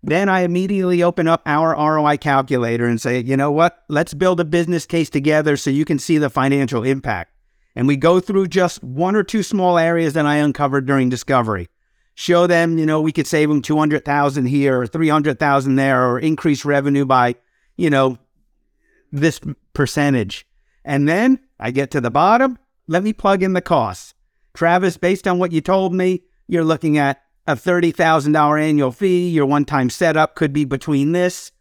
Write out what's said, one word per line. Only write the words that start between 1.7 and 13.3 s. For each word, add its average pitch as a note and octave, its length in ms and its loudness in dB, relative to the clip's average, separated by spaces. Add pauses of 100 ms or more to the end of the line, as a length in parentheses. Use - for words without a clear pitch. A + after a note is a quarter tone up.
R D#3 240 0
O D3+ 60 0
I D3 120 2
calculator B2+ 720 0
and A#2 120 0
say, B2 200 -2
"You C3 180 -2
know C#3+ 140 0
what? E3 360 0
Let's D3+ 280 -2
build F3+ 240 0
a F3 60 2
business E3 420 -2
case E3 240 -2
together D3+ 440 2
so C#3 140 -4
you C#3+ 160 0
can D3 140 -2
see D#3+ 180 0
the D3 140 0
financial C3+ 520 0
impact." C3 480 -4 (440)
And B2 120 0
we C#3+ 100 2
go E3 220 4
through F#3+ 280 -2
just F3 360 -2
one D3+ 320 -2
or G#3+ 80 2
two G#3+ 200 -2
small F3+ 340 0
areas E3 360 0
that D#3 120 0
I D3 120 0
uncovered C#3 500 0
during C3+ 220 2
discovery. A#2 600 -2 (460)
Show F3 320 2
them, E3+ 320 2
you D#3+ 60 0
know, D#3 140 0
we D#3 120 -2
could D3 160 -2
save D3+ 200 0